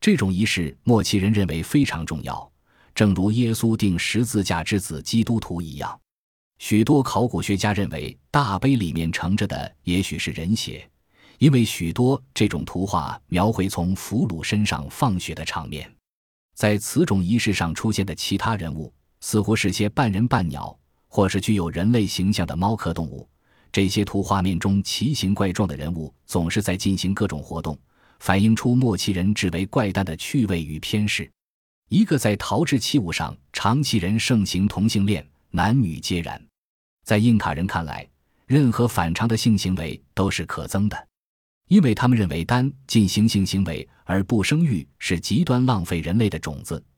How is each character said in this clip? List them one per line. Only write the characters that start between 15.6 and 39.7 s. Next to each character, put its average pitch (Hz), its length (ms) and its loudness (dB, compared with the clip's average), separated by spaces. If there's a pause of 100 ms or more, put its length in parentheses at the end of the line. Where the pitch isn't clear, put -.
面。 73 220 -12 (640)
在 107 220 2
此 147 280 0
种 98 180 2
仪 107 160 2
式 104 140 0
上 82 200 -2
出 110 180 -2
现 101 140 0
的 87 80 -6
其 - 240 -4
他 113 200 -2
人 82 160 -6
物， 78 200 -10 (280)
似 - 200 0
乎 104 140 2
是 101 160 0
些 104 180 0
半 123 220 0
人 104 160 2
半 104 220 0
鸟， - 280 -10 (320)
或 98 180 2
是 92 140 0
具 110 140 0
有 87 140 -2
人 87 220 0
类 113 140 4
形 95 260 0
象 87 160 0
的 69 80 -6
猫 98 200 0
科 85 180 -4
动 82 120 -4
物。 67 220 -12 (440)
这 98 160 2
些 101 180 2
图 98 180 -2
画 98 180 0
面 90 160 2
中 98 240 2
奇 123 320 -2
形 101 220 0
怪 98 160 0
状 95 160 0
的 78 80 -4
人 78 180 -6
物 80 200 -8 (120)
总 85 240 -2
是 107 120 -2
在 90 160 -2
进 98 200 0
行 95 160 -2
各 101 140 0
种 76 160 -6
活 82 180 -10
动， 78 160 -6 (420)
反 95 220 2
映 110 140 4
出 120 180 0
莫 123 220 2
奇 - 160 -4
人 95 220 0
至 101 160 -2
为 85 160 -4
怪 98 260 -2
诞 98 140 -2
的 82 100 -6
趣 123 300 -2
味 90 180 -2
与 76 160 -8
偏 104 280 -2
视。 - 220 -4 (600)
一 214 160 4
个 165 120 0
在 107 180 2
陶 104 280 -2
制 135 160 0
器 - 180 -2
物 90 140 -2
上 - 240 -6 (160)
长 120 320 0
期 131 140 0
人 98 220 0
盛 110 260 2
行 92 220 0
同 104 200 0
性 104 180 0
恋， 98 220 -2 (240)
男 101 280 2
女 87 200 -2
皆 90 220 -4
然。 - 200 -10 (600)
在 107 140 2
印 113 200 6
卡 80 160 0
人 80 140 -2
看 85 180 -2
来， - 220 -12 (380)
任 135 260 4
何 120 160 2
反 85 260 0
常 110 140 0
的 117 80 2
性 110 220 4
行 92 180 0